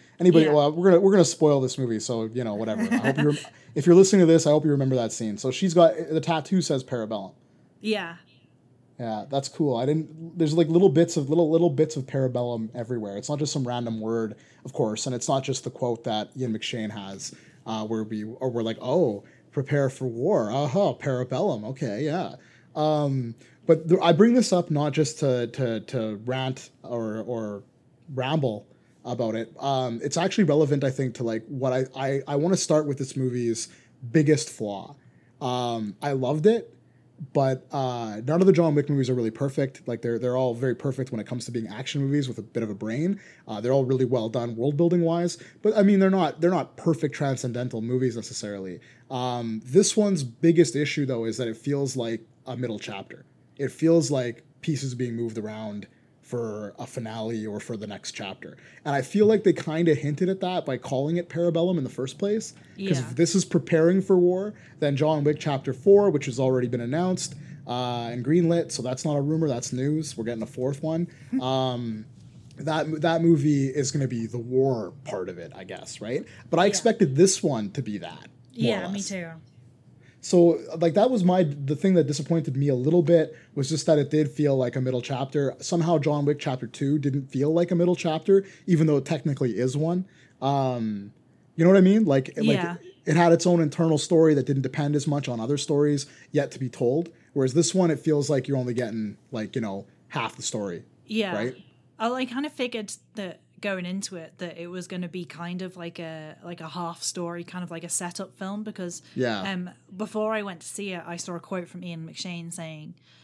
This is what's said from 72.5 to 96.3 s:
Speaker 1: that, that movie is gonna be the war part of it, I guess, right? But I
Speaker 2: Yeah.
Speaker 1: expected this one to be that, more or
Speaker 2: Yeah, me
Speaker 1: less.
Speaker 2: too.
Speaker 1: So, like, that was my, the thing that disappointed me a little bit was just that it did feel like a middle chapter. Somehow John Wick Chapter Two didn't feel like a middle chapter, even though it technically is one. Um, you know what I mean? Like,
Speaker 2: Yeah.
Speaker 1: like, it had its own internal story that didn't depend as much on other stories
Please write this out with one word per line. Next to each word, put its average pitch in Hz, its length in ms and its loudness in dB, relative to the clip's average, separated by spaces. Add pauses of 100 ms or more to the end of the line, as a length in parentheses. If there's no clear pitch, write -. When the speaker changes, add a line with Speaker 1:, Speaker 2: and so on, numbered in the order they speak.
Speaker 1:
that, 156 440 -4
that 165 220 2
movie 147 440 4
is 131 240 -2
gonna 139 160 0
be 113 200 -4
the 123 100 -8
war 123 560 0 (120)
part 92 240 -6
of 87 100 -12
it, 82 160 -14
I 92 80 -16
guess, 92 380 -14
right? 127 220 -4 (280)
But 156 80 4
I 185 60 6
Speaker 2:
Yeah. 208 40 6
Speaker 1:
expected 202 460 2
this 190 260 6
one 110 300 -2
to 143 100 -6
be 107 160 -6
that, 82 300 -14 (300)
more 226 180 2
or 185 60 -4
Speaker 2:
Yeah, 180 80 -6
me 190 60 -6
Speaker 1:
less. 202 140 -6
Speaker 2:
too. 180 200 -8 (880)
Speaker 1:
So, 170 400 6 (200)
like, 165 160 2
that 226 140 4
was 226 140 2
my, 180 200 6
the 143 320 -4
thing 190 180 2
that 160 120 6
disappointed 147 520 -2
me 139 100 0
a 135 80 2
little 156 280 4
bit 156 300 4 (220)
was 139 140 -2
just 156 160 -4
that 156 120 6
it 139 120 2
did 151 200 2
feel 139 280 2
like 127 180 -2
a 131 60 -2
middle 127 200 -2
chapter. 135 580 -4
Somehow 170 400 2
John 147 260 0
Wick 147 140 0
Chapter 127 280 -4
Two 143 320 -2
didn't 135 300 -2
feel 143 240 0
like 175 180 2
a 190 40 2
middle 175 200 2
chapter, 175 480 2 (220)
even 165 220 4
though 147 100 4
it 135 80 -2
technically 135 520 -2
is 127 200 0
one. 170 280 -2 (360)
Um, 123 720 -2 (420)
you 165 80 2
know 175 60 8
what 196 80 8
I 190 40 8
mean? 202 240 6
Like, 139 300 2
Speaker 2:
Yeah. 196 360 2
Speaker 1:
like, 175 60 -10 (280)
it 156 100 2
had 170 160 6
its 170 140 4
own 175 160 4
internal 160 360 2
story 160 360 4
that 135 120 2
didn't 135 180 0
depend 143 320 -2
as 135 120 -2
much 143 220 -2
on 120 100 -6
other 131 180 -2
stories 143 500 0 (240)